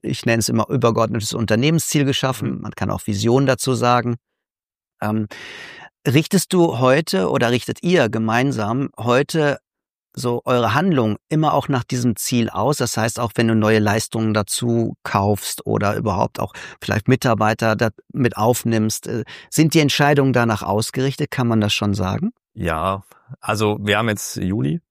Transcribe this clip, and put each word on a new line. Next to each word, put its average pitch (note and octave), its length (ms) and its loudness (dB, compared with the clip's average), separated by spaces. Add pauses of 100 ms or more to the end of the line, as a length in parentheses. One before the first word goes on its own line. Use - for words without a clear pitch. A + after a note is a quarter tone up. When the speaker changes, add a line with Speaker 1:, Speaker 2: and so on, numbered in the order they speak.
Speaker 1:
ich B2 240 -6
nenn's A2+ 220 2
immer A2+ 220 0
übergeordnetes A2+ 640 0
Unternehmensziel C3+ 720 0
geschaffen, C3+ 500 -2
Speaker 2:
Mhm. - 60 -10
Speaker 1:
man - 120 -10
kann G2 180 -4
auch F#2+ 160 -4
Vision A2+ 380 2
dazu C3 280 0
sagen. A#2+ 440 0 (840)
Ähm, G#2+ 260 -2 (800)
richtest D#3 460 2
du E3+ 260 4
heute D#3 500 2
oder B2 220 2
richtet B2 320 -2
ihr E3+ 260 2
gemeinsam A#2 880 -2
heute C#3 600 0 (560)
so A#2+ 320 -4
eure A#2+ 280 2
Handlung C3 440 2 (100)
immer D#3 260 2
auch C#3+ 140 0
nach C3 160 -2
diesem B2 320 -2
Ziel A2+ 340 -2
aus? B2 280 -2
Das A#2+ 180 -2
heißt, A#2 240 -2
auch A#2 160 -4
wenn A#2 120 2
du A2+ 80 2
neue A2 240 4
Leistungen A2 540 0
dazu A#2 680 -2
kaufst - 600 -2
oder G#2 300 0
überhaupt G#2+ 440 -2
auch - 140 -6 (280)
vielleicht - 260 -2
Mitarbeiter A2+ 680 2
da A2+ 140 0 (240)
mit B2 240 0
aufnimmst, A2+ 680 0
äh, A#2 160 -6 (260)
sind D#3+ 240 2
die E3 60 6
Entscheidungen C#3+ 520 4
danach A#2 320 2
ausgerichtet? C3 680 -2
Kann B2 160 -2
man A2+ 120 2
das G#2 140 0
schon G2+ 220 -2
sagen? G#2+ 360 -2 (260)
Speaker 2:
Ja, F2+ 460 -2 (380)
also G#2+ 400 0
wir G2+ 160 2
haben A#2 100 0
jetzt - 300 -4
Juli B2 420 -2 (120)